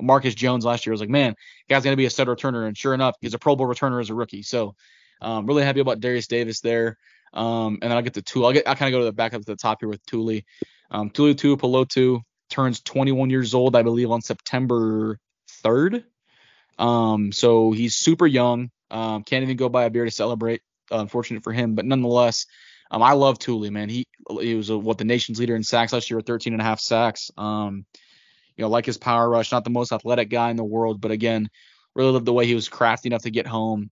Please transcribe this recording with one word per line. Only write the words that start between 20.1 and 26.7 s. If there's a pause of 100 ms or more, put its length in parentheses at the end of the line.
celebrate. (300)
Uh,
unfortunate
for
him,
but
nonetheless, (420)
um,
I
love
Tuli,
man.
He, (320)
he
was
a,
what,
the
nation's
leader
in
sacks
last
year
with
thirteen
and
a
half